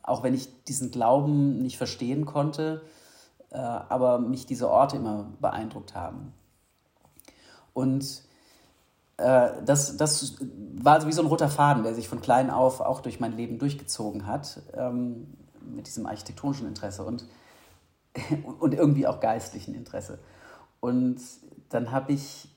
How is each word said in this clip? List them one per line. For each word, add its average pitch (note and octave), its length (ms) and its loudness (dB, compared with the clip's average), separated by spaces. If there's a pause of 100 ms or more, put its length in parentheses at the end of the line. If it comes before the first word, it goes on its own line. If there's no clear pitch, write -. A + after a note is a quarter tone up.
auch - 200 -2
wenn B2+ 100 0
ich - 320 -6
diesen B2+ 260 -6
Glauben C#3 680 4
nicht B2+ 180 -4
verstehen C3 480 -4
konnte, D#3 560 -2 (680)
äh, B2+ 80 -10
aber B2 600 2
mich B2 280 -2
diese B2 240 -2
Orte C#3 260 4
immer G#2+ 320 -4 (100)
beeindruckt A2 560 -6
haben. - 380 -12 (1400)
Und, C3 480 -2 (960)
äh, B2 320 8 (160)
das, - 320 2
das D3+ 400 0 (420)
war D3 180 8
so D#3 100 0
wie D#3+ 40 0
so E3+ 80 2
ein D#3+ 80 4
roter D#3 220 2
Faden, C#3+ 320 4
der A2+ 120 -2
sich A#2 140 -8
von - 140 -8
klein B2+ 260 6
auf C3 320 2
auch - 220 -2
durch - 180 -8
mein A2 160 -2
Leben A#2 220 -6
durchgezogen A2+ 680 -4
hat, C#3+ 360 -8 (100)
ähm, B2 600 -4 (260)
mit C3 260 -14
diesem A2 200 -8
architektonischen - 600 -6
Interesse F#2+ 380 -10
und, A#2+ 220 -8 (880)
<laughs> - 460 -6
und D#3+ 120 2
irgendwie C#3+ 340 4
auch - 140 -2
geistlichen A2 540 -4
Interesse. - 440 -12 (600)
Und B2 400 0 (480)
dann A#2+ 220 -2
habe C3+ 220 0
ich - 440 -6